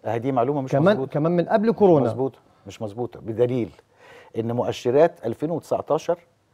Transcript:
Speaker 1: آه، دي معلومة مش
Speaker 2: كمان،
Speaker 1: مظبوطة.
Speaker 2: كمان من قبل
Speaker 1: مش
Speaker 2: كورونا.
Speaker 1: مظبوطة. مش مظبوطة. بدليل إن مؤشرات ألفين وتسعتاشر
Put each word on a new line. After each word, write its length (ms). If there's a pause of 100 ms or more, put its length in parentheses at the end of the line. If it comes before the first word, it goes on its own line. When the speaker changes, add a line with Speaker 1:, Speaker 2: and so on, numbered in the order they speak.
Speaker 1:
آه، 120
دي 140
معلومة 300
مش 100
Speaker 2:
كمان، 240
Speaker 1:
مظبوطة. 160
Speaker 2:
كمان 200
من 140
قبل 240
Speaker 1:
مش 60
Speaker 2:
كورونا. 300
Speaker 1:
مظبوطة. 340 (280)
مش 140
مظبوطة. 380
بدليل 500 (680)
إن 140
مؤشرات 760
ألفين 260
وتسعتاشر 680 (360)